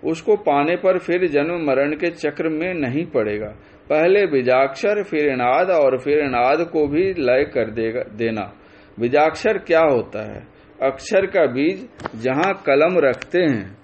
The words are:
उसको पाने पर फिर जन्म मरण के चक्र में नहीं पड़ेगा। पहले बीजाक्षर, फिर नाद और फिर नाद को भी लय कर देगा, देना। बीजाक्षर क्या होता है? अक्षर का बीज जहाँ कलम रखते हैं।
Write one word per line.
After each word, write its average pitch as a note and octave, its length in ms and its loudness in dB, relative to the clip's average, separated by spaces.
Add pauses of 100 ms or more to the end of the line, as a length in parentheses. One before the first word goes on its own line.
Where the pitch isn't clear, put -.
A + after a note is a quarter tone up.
उसको E3 320 0
पाने D#3 400 0
पर F#3 220 2
फिर F3 280 0
जन्म D#3 400 0
मरण C#3 260 2
के E3+ 180 -4
चक्र D#3+ 380 -4
में E3 260 -4
नहीं D3 320 -4
पड़ेगा। G#2+ 500 -4 (340)
पहले F3+ 360 4
बीजाक्षर, C#3 760 2
फिर D3 340 0
नाद C3+ 340 2
और C#3 280 4
फिर D3 260 0
नाद C#3 480 0
को D3+ 140 0
भी F3 320 0
लय C3 260 2
कर A2+ 260 -4
देगा, A2+ 320 -4
देना। G#2+ 500 -6 (480)
बीजाक्षर D3+ 580 0
क्या D#3+ 220 2
होता G#2+ 540 0
है? - 120 -16 (360)
अक्षर F#3+ 440 0
का F#3+ 200 2
बीज D#3+ 420 -2 (280)
जहाँ C3+ 500 -2
कलम D#3 320 4
रखते C#3+ 400 0
हैं। A2+ 340 -2 (120)